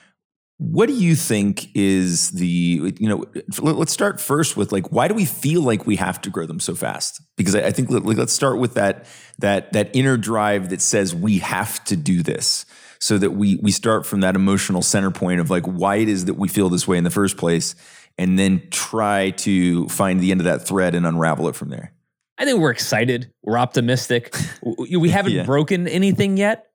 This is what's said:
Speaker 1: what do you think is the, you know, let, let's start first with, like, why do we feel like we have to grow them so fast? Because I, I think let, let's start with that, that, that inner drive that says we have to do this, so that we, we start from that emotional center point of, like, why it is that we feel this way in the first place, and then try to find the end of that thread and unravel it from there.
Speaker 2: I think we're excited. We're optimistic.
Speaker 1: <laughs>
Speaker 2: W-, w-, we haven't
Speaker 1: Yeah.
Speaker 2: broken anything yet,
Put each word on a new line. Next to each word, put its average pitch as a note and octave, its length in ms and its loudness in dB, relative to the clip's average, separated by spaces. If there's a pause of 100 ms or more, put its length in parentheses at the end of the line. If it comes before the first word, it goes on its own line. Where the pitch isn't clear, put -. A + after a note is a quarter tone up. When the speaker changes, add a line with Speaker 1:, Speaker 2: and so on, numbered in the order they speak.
(580)
Speaker 1:
what G3 300 0
do D4 60 0
you F3 220 4
think G2+ 600 0
is F#2+ 560 2
the, F2 680 0
you G#2+ 100 0
know, G2+ 160 -2 (340)
let, D3+ 180 0
let's D#3+ 160 -2
start - 260 -2
first - 380 -2
with, G#2 140 -2
like, F#2+ 200 -2
why B2+ 160 2
do G3+ 60 0
we G#3+ 120 0
feel D3+ 360 0
like A#2 240 0
we G#2 120 0
have F2+ 240 -4
to - 100 -10
grow E2+ 160 -6
them E2 120 -8
so - 140 -4
fast? - 480 -6 (140)
Because F#2+ 200 2
I, G2 120 2
I G#2 40 0
think A#2+ 200 -2
let, A2 140 0
let's A#2 280 0
start C3 260 0
with B2 140 0
that, G2+ 320 0 (340)
that, G2+ 340 0
that G2+ 220 0
inner C3 220 4
drive G#2 520 0
that F2+ 120 -6
says G2 320 0
we F#2 260 2
have - 460 -4
to - 100 -2
do F2 280 0
this, - 420 -4 (340)
so G#2 200 0
that F#2+ 120 2
we, G2 260 2
we G#2 140 2
start A2 360 0
from G2+ 140 -2
that F#2 140 2
emotional F#2+ 460 2
center G2 300 0
point F2+ 280 -2
of, E2 120 0
like, F2+ 140 0
why F#2 320 -2
it A2 120 2
is F#2+ 160 0
that F#2 100 -2
we F#2+ 120 -2
feel F#2+ 220 2
this F2 180 0
way F#2 100 2
in E2+ 60 2
the F2 80 0
first G2 260 0
place, E2+ 380 0 (440)
and F#2 200 2
then F#2+ 320 2
try G2+ 600 -2
to F2+ 580 0
find F#2 300 0
the F#2 120 2
end F#2 100 2
of E2 40 0
that D#2+ 220 0
thread F#2 280 0
and F2 100 0
unravel E2 420 0
it - 80 -4
from - 140 -12
there. - 240 -14 (460)
Speaker 2:
I C4+ 60 -2
think B3+ 140 2
we're D3+ 120 2
excited. A#2+ 600 -2 (120)
We're A2+ 160 0
optimistic. B2 720 0
Speaker 1:
<laughs> - 320 -8
Speaker 2:
W-, A#2 120 -4
w-, D#3 240 -2
we D#3 100 4
haven't G3 240 2
Speaker 1:
Yeah. F2+ 100 -2
Speaker 2:
broken D#3 440 0
anything G3 500 2
yet, G#3 380 0